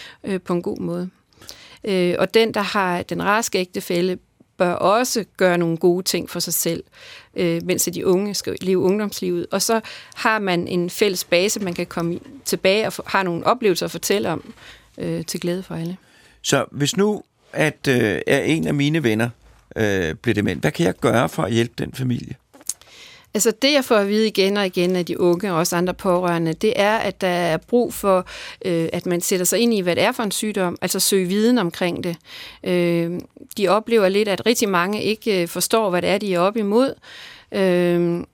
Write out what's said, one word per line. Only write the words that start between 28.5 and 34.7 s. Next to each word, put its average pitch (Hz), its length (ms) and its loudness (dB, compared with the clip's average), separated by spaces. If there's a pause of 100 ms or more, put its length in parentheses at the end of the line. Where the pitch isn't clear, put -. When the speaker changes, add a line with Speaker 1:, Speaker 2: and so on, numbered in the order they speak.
Speaker 1:
øh, 165 280 0
at 175 120 -4
man 175 160 0
sætter 180 240 0
sig 185 140 2
ind 233 140 4
i, 208 80 2
hvad 175 140 0
det - 80 2
er 220 80 2
for 247 120 -4
en 202 80 -2
sygdom, 190 500 -2
altså 185 180 -2
søge 190 280 2
viden 214 300 2
omkring 175 460 -2
det. 175 120 -4 (480)
Øh, 175 560 0 (380)
de 202 100 0
oplever 214 420 4
lidt, 202 180 2
at 190 180 -2
rigtig 226 240 2
mange 190 340 0